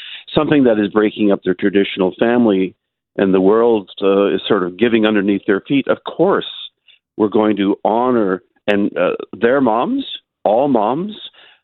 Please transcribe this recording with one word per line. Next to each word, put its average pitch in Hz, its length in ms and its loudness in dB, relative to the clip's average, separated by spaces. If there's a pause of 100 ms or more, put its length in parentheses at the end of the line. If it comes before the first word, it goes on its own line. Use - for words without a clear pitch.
(320)
something 151 300 2
that 117 160 4
is 101 140 -2
breaking 107 400 2
up 95 100 0
their 92 120 -2
traditional 98 640 0
family 113 580 0 (400)
and 98 180 0
the 95 60 4
world, 110 500 2 (120)
uh, 98 240 2
is 90 200 -2
sort 101 160 0
of 90 160 -6
giving 113 280 2
underneath 101 400 0
their 98 160 0
feet, 139 260 -2
of - 160 0
course, 165 420 -2 (720)
we're 107 120 0
going 107 280 2
to 98 260 0
honor 110 600 0 (260)
and, 101 280 -2
uh, 85 200 0 (160)
their 117 280 0
moms, 135 440 0 (400)
all 120 240 2
moms. 139 480 0 (480)